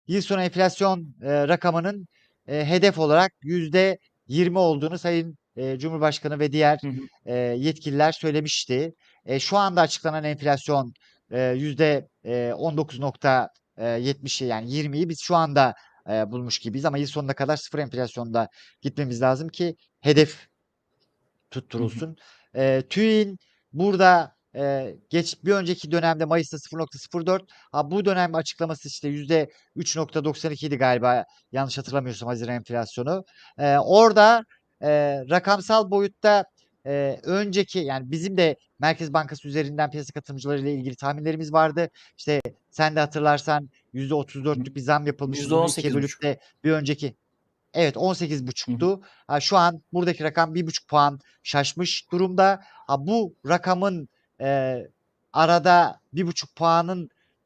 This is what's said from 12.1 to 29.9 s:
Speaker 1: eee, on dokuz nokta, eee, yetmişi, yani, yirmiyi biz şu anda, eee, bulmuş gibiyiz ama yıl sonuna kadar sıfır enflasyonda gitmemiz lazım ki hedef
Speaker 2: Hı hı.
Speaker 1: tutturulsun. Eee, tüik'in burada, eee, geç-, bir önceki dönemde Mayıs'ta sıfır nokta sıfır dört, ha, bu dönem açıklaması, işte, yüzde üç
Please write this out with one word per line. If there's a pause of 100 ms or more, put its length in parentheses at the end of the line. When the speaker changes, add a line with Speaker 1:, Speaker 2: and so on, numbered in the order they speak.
Speaker 1:
eee,
on
dokuz
nokta, (300)
eee,
yetmişi,
yani,
yirmiyi
biz
şu
anda, (340)
eee,
bulmuş
gibiyiz
ama
yıl
sonuna
kadar
sıfır
enflasyonda (340)
gitmemiz
lazım
ki (240)
hedef (1300)
Speaker 2:
Hı
hı.
Speaker 1:
tutturulsun. (400)
Eee,
tüik'in (340)
burada, (180)
eee, (120)
geç-,
bir
önceki
dönemde
Mayıs'ta
sıfır
nokta
sıfır
dört, (300)
ha,
bu
dönem
açıklaması,
işte,
yüzde (260)
üç